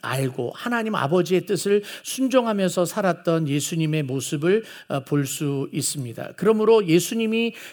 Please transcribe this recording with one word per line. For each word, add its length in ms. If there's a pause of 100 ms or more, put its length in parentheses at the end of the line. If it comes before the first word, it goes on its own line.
알고 540
하나님 400
아버지의 520
뜻을 360 (200)
순종하면서 840
살았던 640
예수님의 540
모습을, 600 (240)
어, 160
볼 220
수 480
있습니다. 640
그러므로 500
예수님이 680 (180)